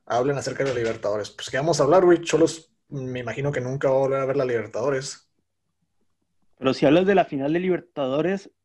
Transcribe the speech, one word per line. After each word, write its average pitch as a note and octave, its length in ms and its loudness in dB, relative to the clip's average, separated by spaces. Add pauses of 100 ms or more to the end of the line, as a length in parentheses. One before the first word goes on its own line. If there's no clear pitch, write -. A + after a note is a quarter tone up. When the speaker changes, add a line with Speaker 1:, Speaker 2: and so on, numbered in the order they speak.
Speaker 1:
Hablen C3 320 0
acerca C3 260 -6
de C3+ 120 -2
Libertadores. A2 560 -4
Pues, - 180 -14
¿qué C3+ 80 -4
vamos D3+ 220 0
a D3 40 4
hablar, F3 220 6
güey? E3+ 160 6
Cholos, - 500 0 (180)
me B2+ 320 -10
imagino C3+ 300 -4
que B2+ 100 -4
nunca C3+ 280 -2
va C3 60 2
a C3+ 40 4
volver C3+ 220 0
a C3 40 -2
ver C3+ 120 -2
la C3+ 80 0
Libertadores. B2 840 -4 (1300)
Speaker 2:
Pero C3 160 0
si - 120 0
hablas E3 220 6
de G3 80 4
la F3 100 4
final C#3+ 280 -4
de E3+ 60 0
Libertadores, E3 920 -2 (140)